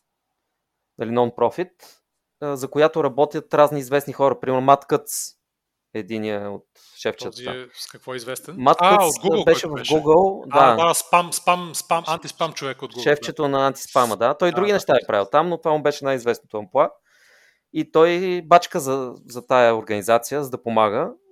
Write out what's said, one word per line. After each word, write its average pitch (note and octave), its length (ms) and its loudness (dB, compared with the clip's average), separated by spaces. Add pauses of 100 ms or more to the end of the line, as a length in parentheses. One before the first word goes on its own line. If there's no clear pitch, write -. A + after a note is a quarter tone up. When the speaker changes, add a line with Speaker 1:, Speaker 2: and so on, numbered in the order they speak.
(960)
Speaker 1:
нали, A2+ 140 -8
нон-профит, A#2+ 580 0 (720)
а, C#3+ 140 -6
за C3 120 -10
която D#3 360 2
работят C#3+ 500 -2
разни D3 260 4
известни C3+ 340 -4
хора. C3+ 260 0
Примерно C3 220 -2
Мат C#3 260 4
Къц - 440 -4 (600)
Единия G#2+ 580 -6
от G2+ 140 -14 (320)
шефчетата. - 380 -8
Speaker 2:
Този B2 140 -14
е B2+ 240 -12
с - 140 -18
какво - 260 -16
е B2+ 40 -8
известен? B2 400 -12
Speaker 1:
Мат C3+ 220 2
Speaker 2:
А, G3 180 6
Speaker 1:
Куц F#3+ 100 4
Speaker 2:
от - 160 -4
Google, E3 220 0
Speaker 1:
беше E3 160 2
Speaker 2:
който D3+ 140 -8
Speaker 1:
в C3+ 40 -8
Speaker 2:
беше. C3+ 140 -2
Speaker 1:
Google, D#3 580 2
Speaker 2:
А, C3+ 240 6
Speaker 1:
да. E3 120 2
Speaker 2:
да, F3+ 60 2
спам, F3 400 0
спам, F3 420 -4
спам, E3 320 -4
антиспам D#3+ 460 -6
човек C3+ 280 -10
от B2+ 120 -14
Google, - 20 -18
да. B2 80 -10
Speaker 1:
Шефчето D3 440 -2
на C3+ 200 0
антиспама, A#2+ 500 0
да. A#2+ 200 0
Той F3+ 120 0
Speaker 2:
А, - 20 -2
Speaker 1:
други F#3 160 -2
Speaker 2:
да. G#3 60 2
Speaker 1:
неща E3 200 0 (100)
е - 40 -14
правил G2+ 180 0
там, D#3 240 0
но E3 80 -4
това E3 140 -4
му D3+ 120 -2
беше D3 220 -2
най-известното A#2+ 520 -4
амплоа. B2+ 320 0 (840)
И D#3 180 -6
той F3 540 2
бачка E3+ 340 4
за, C3+ 340 -6 (140)
за A#2+ 200 -16
тая A#2+ 280 6
организация, A2 680 -2
за C3 60 -8
да B2 140 -10
помага. A2+ 480 0 (200)